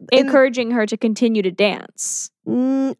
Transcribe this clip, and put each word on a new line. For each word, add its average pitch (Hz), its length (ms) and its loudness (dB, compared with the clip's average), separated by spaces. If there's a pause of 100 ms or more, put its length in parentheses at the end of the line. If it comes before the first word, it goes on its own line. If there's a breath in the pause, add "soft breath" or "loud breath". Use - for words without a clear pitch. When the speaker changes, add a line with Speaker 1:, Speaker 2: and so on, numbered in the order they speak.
(120)
Speaker 1:
in 269 140 6
Speaker 2:
encouraging 262 460 2
her 233 140 0
to 220 100 -6
continue 220 460 0
to 185 80 -2
dance. - 800 -4 (160)
Speaker 1:
Mm, 262 540 -2